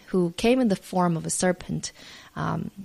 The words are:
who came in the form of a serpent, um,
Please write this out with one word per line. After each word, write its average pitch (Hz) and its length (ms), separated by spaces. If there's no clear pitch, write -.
who 175 300
came 247 220
in 247 80
the 190 80
form 175 400
of 160 100
a 165 40
serpent, - 600
um, 160 360